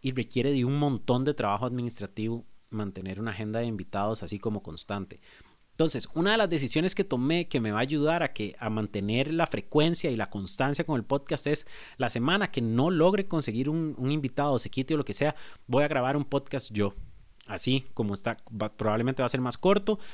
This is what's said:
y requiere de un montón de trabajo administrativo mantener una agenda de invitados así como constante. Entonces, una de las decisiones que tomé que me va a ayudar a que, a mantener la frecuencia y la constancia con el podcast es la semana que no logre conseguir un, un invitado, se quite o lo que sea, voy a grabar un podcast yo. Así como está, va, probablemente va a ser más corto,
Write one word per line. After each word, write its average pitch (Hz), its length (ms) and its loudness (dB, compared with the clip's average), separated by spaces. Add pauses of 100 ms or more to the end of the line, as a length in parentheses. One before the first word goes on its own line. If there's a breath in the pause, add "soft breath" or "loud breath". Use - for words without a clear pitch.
y 131 120 -2
requiere 127 400 0
de 131 120 4
un 139 140 2
montón 131 460 2
de 147 100 2
trabajo 104 320 0
administrativo 117 800 -4 (260)
mantener 95 500 -6
una 113 100 -4
agenda 107 300 -4
de 117 60 0
invitados 104 560 -2
así 101 160 -6
como 104 240 -2
constante. 92 580 -8 (520 loud breath)
Entonces, 151 420 0
una 180 180 4
de 226 60 4
las 202 120 4
decisiones 156 440 2
que 196 100 0
tomé 156 420 2
que 135 140 2
me 110 100 0
va 104 80 2
a 113 40 4
ayudar 151 420 2
a - 80 -2
que, 104 260 -4
a 117 100 -4
mantener 110 640 0
la 165 140 2
frecuencia 156 640 2
y 120 60 -2
la 107 120 -2
constancia 135 560 -2
con 151 120 0
el 113 80 0
podcast - 420 -2
es 147 220 0 (300 loud breath)
la 127 100 0
semana 160 420 0
que - 100 -2
no 117 300 4
logre 185 380 4
conseguir 135 420 0
un, 156 260 -2
un 127 140 0
invitado, 143 480 0
se - 120 -4
quite 131 240 -2
o - 20 2
lo 143 80 0
que - 100 -6
sea, 151 220 0 (320 loud breath)
voy 131 160 4
a 147 40 0
grabar 139 280 0
un 143 80 0
podcast - 480 -4
yo. 101 220 0 (540)
Así 127 460 0
como 104 180 0
está, 113 240 -4 (140)
va, 107 260 -4
probablemente 120 460 2
va 123 40 2
a 117 40 0
ser 131 100 0
más 127 160 -2
corto, 202 420 4 (160 loud breath)